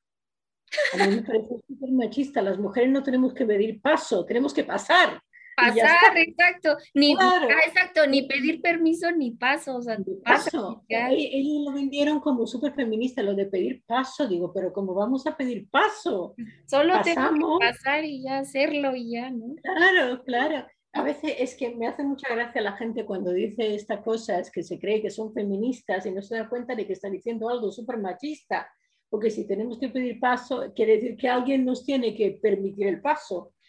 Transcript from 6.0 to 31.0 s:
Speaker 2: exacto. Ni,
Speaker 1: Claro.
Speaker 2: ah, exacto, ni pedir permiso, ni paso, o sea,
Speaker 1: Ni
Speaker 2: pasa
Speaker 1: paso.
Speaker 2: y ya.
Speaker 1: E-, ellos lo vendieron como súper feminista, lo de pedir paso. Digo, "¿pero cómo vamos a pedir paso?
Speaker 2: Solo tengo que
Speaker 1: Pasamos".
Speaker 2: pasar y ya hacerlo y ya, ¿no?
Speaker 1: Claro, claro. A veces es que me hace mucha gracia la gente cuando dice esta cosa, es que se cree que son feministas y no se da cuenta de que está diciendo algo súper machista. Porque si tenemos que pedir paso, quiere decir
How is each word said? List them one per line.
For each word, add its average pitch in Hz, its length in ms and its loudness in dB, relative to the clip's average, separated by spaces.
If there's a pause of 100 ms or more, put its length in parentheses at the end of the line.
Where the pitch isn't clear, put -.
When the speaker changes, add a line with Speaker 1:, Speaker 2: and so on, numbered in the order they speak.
Speaker 2:
exacto. 330 600 2 (160)
Ni, 285 240 6
Speaker 1:
Claro. 359 320 6
Speaker 2:
ah, 311 180 6
exacto, 359 400 2
ni 269 200 2
pedir 277 340 -2
permiso, 339 500 2
ni 285 200 0
paso, 262 460 -2
o 247 40 -6
sea, 220 240 -4
Speaker 1:
Ni 190 180 -8
Speaker 2:
pasa 262 280 2
Speaker 1:
paso. 233 380 -6
Speaker 2:
y 226 40 -6
ya. 240 180 2
Speaker 1:
E-, 277 280 0
ellos 294 260 -2
lo 277 80 -6
vendieron 285 460 0
como 247 280 0
súper 277 260 -4
feminista, 240 500 -2
lo 196 120 0
de 196 120 0
pedir 196 380 -4
paso. 254 420 -2
Digo, 175 260 -2
"¿pero 185 200 -4
cómo 190 200 -4
vamos 247 340 0
a 302 100 -4
pedir 247 320 -6
paso? 285 680 0 (300)
Speaker 2:
Solo 311 340 4
tengo 330 220 2 (160)
que 330 60 2
Speaker 1:
Pasamos". 311 120 2
Speaker 2:
pasar 277 480 0
y 277 180 -8
ya 262 160 -4
hacerlo 277 560 -2
y 233 180 -8
ya, 247 180 -8
¿no? 240 320 -10
Speaker 1:
Claro, 330 600 2
claro. 262 440 -2 (260)
A 294 100 -4
veces 294 360 -4
es 247 160 -4
que 240 200 -6
me 233 120 -4
hace 285 160 -6
mucha 269 300 -4
gracia 233 280 -4
la 202 160 -4
gente 226 280 -6
cuando 190 280 -4
dice 208 420 -4
esta 208 260 -8
cosa, 220 380 -4
es 180 120 -8
que 170 120 -6
se 170 160 -10
cree 214 220 -2
que 208 80 -4
son 214 240 -10
feministas 214 720 -4
y 202 60 -6
no 190 100 -6
se 226 140 -8
da 220 120 -6
cuenta 247 280 -6
de 226 120 -6
que 190 60 -4
está 196 160 -10
diciendo 220 400 -6
algo 226 220 -4
súper 240 260 -10
machista. 202 720 -8 (400)
Porque 214 220 0
si 208 160 -6
tenemos 220 320 -6
que 269 100 -4
pedir 254 300 -6
paso, 247 560 -2
quiere 220 200 4
decir 226 220 -2